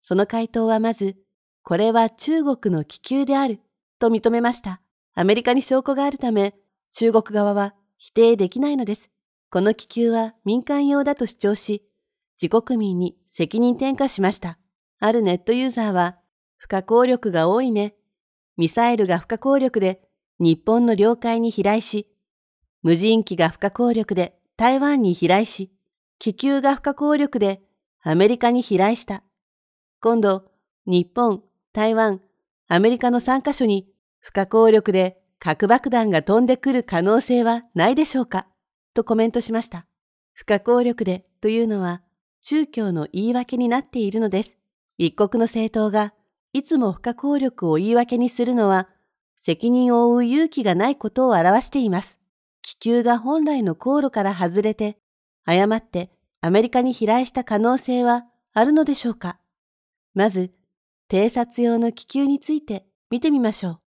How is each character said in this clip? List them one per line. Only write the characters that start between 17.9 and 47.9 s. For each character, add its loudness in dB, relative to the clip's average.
ミ 0
サ 0
イ 0
ル 2
が 0
不 -10
可 -6
抗 2
力 0
で -2
日 4
本 2
の 2
領 2
海 -4
に -2
飛 -6
来 0
し、 -8
無 4
人 2
機 -8
が 2
不 -8
可 -2
抗 0
力 -2
で -4
台 2
湾 2
に 2
飛 -2
来 2
し、 -12
気 -4
球 -2
が 2
不 -8
可 -4
抗 0
力 -2
で -2
ア -2
メ 6
リ 2
カ 2
に 0
飛 -2
来 2
し -14
た。 -12
今 2
度、 0
日 0
本、 -2
台 0
湾、 0
ア 2
メ 4
リ -2
カ 0
の 0
三 -2
カ -4
所 -2
に 0
不 -20
可 -2
抗 6
力 4
で 0
核 -2
爆 2
弾 0
が 0
飛 2
ん 2
で 2
く -2
る 0
可 -4
能 2
性 0
は -2
な 2
い 0
で 2
し -4
ょ -2
う -4
か？ -8
と 0
コ -2
メ 2
ン -4
ト -2
し -8
ま -4
し -12
た。 -16
不 -20
可 0
抗 2
力 -2
で -4
と -2
い 0
う 0
の -2
は -6
中 -2
共 -4
の -4
言 -4
い 0
訳 -4
に 0
な 0
っ -16
て -6
い -2
る -4
の 0
で -2
す。 -12
一 0
国 0
の 2
政 -4
党 -2
が -2
い -4
つ 0
も 0
不 -10
可 -6
抗 -2
力 -2
を 2
言 0
い 2